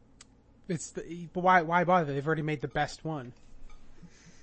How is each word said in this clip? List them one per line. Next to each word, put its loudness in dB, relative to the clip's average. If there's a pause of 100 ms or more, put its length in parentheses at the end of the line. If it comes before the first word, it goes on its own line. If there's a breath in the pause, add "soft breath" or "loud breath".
(680)
It's -6
the, -12
but -4
why, 8
why 2
bother? 4
They've -4
already 0
made -2
the -6
best -4
one. -8 (1120 soft breath)